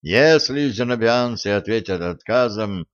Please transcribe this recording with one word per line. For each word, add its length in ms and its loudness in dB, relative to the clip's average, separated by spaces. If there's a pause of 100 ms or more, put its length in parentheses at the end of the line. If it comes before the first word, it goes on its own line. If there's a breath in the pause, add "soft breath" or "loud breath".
Если 680 2
зенобианцы 760 -2
ответят 520 -2
отказом 920 -4